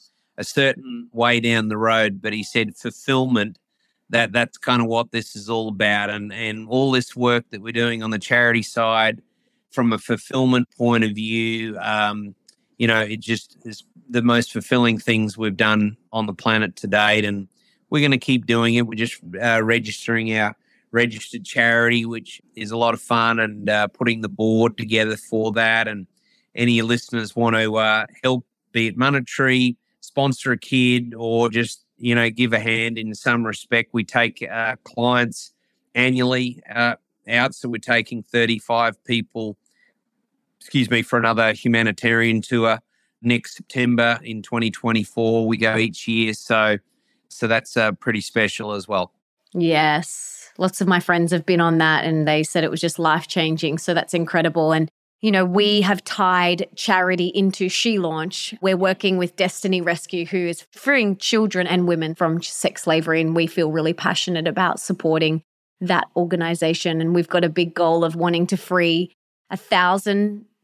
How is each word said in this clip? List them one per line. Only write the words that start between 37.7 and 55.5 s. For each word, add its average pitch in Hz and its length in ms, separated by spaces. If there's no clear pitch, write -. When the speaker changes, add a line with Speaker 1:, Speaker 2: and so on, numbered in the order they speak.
Speaker 1:
taking 117 460
thirty-five 117 840
people, 113 520
excuse 127 300
me, 117 140
for 120 140
another 113 360
humanitarian 113 880
tour 113 380
next 120 340
September 120 680
in 110 180
twenty 113 300
twenty-four. 113 760
We 113 80
go 110 220
each 110 300
year. 113 260
So, 107 460
so - 180
that's, 113 300
uh, 110 160
pretty 110 260
special 104 540
as 98 160
well. 92 240
Speaker 2:
Yes. 160 1040
Lots 185 240
of 180 60
my 180 120
friends 170 320
have 170 140
been 175 160
on 165 160
that 156 260
and 156 240
they 151 160
said 165 200
it 160 80
was 160 100
just 165 180
life-changing. 160 800
So - 160
that's - 200
incredible. 165 600
And, 160 180
you 214 100
know, 190 140
we 208 360